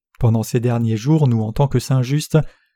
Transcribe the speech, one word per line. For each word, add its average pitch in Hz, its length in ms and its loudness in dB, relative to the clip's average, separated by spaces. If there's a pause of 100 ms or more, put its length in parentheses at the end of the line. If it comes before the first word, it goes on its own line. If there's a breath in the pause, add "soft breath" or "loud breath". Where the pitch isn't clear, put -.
(180)
Pendant 113 240 2
ces 123 180 -2
derniers 117 360 -2
jours, 143 300 2
nous, 113 160 2
en 110 100 -6
tant 143 140 0
que 127 120 0
saints 131 240 0
justes, 147 360 0 (380 soft breath)